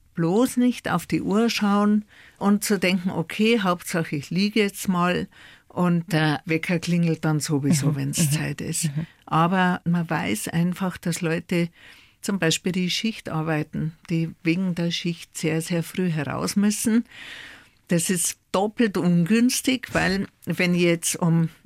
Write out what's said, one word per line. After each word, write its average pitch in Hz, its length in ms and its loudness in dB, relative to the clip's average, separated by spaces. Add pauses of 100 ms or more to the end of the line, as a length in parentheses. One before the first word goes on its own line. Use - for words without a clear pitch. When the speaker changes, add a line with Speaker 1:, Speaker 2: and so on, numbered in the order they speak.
(140)
Speaker 1:
bloß 202 440 2
nicht 247 320 2
auf 170 160 -2
die - 160 0
Uhr 220 260 2
schauen 208 560 2 (340)
und 202 240 2
zu 202 160 0
denken, 180 320 0
okay, 214 500 0
Hauptsache 180 560 -2
ich 139 140 -8
liege 208 300 0
jetzt 202 280 -2
mal 180 400 0 (400)
und 175 440 0
der 156 320 2
Wecker 165 340 -2
klingelt 170 460 0
dann 151 160 2
sowieso, 143 520 0
Speaker 2:
Mhm. 143 40 -2
Speaker 1:
wenn's 139 220 -4
Speaker 2:
Mhm. 156 140 4
Speaker 1:
Zeit 147 280 -4
ist. - 240 -4
Speaker 2:
Mhm. 156 220 -4 (200)
Speaker 1:
Aber 180 580 2
man 170 260 0
weiß 175 380 -2
einfach, 175 500 -2
dass 170 220 -4
Leute 170 480 -2 (520)
zum 202 180 -2
Beispiel 170 340 0
die 180 180 0
Schicht - 380 -4
arbeiten, 156 640 -4 (180)
die 165 320 -2
wegen 175 320 0
der 170 160 -2
Schicht - 480 -6
sehr, 160 240 -2
sehr 170 200 -2
früh 185 280 -2
heraus 156 460 -4
müssen. 214 480 2 (840)
Das 170 220 0
ist - 260 -2 (160)
doppelt 214 440 0
ungünstig, 208 960 2
weil 180 340 0 (180)
wenn 180 300 0
ich 175 80 2
jetzt 170 340 2
um 165 320 2 (180)